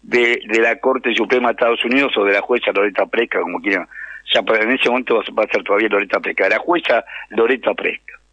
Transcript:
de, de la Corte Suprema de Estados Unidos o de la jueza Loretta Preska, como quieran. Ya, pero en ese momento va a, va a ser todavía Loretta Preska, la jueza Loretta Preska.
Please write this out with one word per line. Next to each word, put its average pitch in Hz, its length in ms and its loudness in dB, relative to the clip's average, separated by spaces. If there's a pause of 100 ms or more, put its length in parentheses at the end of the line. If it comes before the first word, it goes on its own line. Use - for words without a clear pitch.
de, 120 460 0
de 110 120 0
la 113 200 2
Corte 127 340 0
Suprema 120 360 2
de 117 40 0
Estados 117 320 0
Unidos 131 320 0
o 101 80 2
de 101 80 4
la 101 80 2
jueza 120 320 0
Loretta 98 320 0
Preska, 110 360 -2
como 87 200 -6
quieran. 95 260 -2 (460)
Ya, 117 80 2
pero 110 220 2
en 113 80 0
ese 131 180 2
momento 120 260 0
va 104 60 2
a, - 120 -8
va 110 100 2
a 104 40 0
ser 101 160 -2
todavía 104 240 2
Loretta 101 320 0
Preska, 95 300 -2
la 110 80 2
jueza 160 480 0 (240)
Loretta 113 460 2
Preska. - 440 -8 (140)